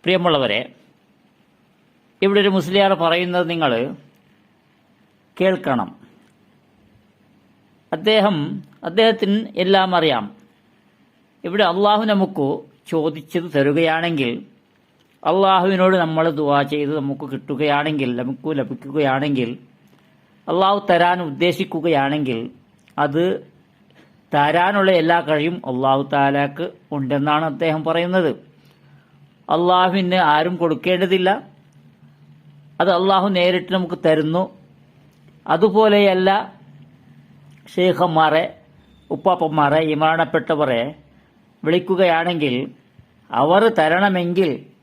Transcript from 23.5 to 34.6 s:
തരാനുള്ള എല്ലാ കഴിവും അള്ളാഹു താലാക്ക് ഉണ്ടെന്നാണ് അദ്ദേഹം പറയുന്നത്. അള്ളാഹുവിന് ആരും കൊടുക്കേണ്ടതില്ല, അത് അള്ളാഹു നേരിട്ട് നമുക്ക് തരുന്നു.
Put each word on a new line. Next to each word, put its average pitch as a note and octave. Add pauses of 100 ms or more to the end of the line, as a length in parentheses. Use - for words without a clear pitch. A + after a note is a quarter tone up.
തരാനുള്ള F3
എല്ലാ E3+
കഴിവും D3+
അള്ളാഹു C3+
താലാക്ക് C#3+ (220)
ഉണ്ടെന്നാണ് C#3+
അദ്ദേഹം D#3
പറയുന്നത്. E3+ (1200)
അള്ളാഹുവിന് F3+
ആരും E3
കൊടുക്കേണ്ടതില്ല, F3+ (1400)
അത് F3
അള്ളാഹു F#3+
നേരിട്ട് F3+
നമുക്ക് F3+
തരുന്നു. D#3+ (880)